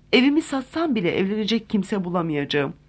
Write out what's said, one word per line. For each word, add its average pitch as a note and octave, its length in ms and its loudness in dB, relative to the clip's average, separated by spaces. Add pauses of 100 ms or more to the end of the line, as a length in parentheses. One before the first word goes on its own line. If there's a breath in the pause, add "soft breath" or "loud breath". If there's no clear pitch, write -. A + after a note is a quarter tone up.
(120)
evimi C#4+ 300 4
satsam C#4+ 520 -4
bile F3 220 0
evlenecek G#3+ 540 -2
kimse G3 340 0
bulamayacağım. D3+ 680 -2 (160)